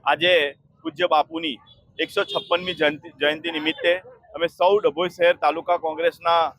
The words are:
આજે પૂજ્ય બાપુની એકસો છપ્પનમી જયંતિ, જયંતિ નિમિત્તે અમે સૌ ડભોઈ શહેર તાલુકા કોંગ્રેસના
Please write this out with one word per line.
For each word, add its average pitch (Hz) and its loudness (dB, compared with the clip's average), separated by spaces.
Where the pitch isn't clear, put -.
આજે 151 2
પૂજ્ય 160 -2
બાપુની 160 0
એકસો 160 -2
છપ્પનમી 180 -4
જયંતિ, 151 -2
જયંતિ 156 -2
નિમિત્તે 160 -2
અમે 165 -2
સૌ 185 2
ડભોઈ 165 0
શહેર 175 2
તાલુકા 165 0
કોંગ્રેસના 165 0